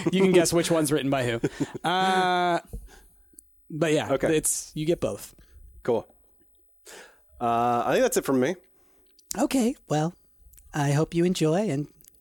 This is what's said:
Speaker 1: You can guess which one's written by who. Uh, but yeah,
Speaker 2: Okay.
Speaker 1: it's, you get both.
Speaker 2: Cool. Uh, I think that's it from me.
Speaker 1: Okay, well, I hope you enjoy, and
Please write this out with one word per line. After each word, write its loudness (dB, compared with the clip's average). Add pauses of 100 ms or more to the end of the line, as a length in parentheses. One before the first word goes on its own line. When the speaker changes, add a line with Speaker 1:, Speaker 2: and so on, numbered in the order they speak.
(120)
Speaker 1:
You 2
can 4
guess 4
which 0
one's 2
written 0
by 0
who. -2 (480)
Uh, 2 (1080)
but 0
yeah, 0
Speaker 2:
Okay. 2
Speaker 1:
it's, -2
you -4
get 0
both. -6 (500)
Speaker 2:
Cool. 0 (1300)
Uh, 0
I 0
think 2
that's 0
it -2
from 2
me. 0 (840)
Speaker 1:
Okay, 0 (120)
well, 0 (600)
I 0
hope 0
you 2
enjoy, 0
and -4 (340)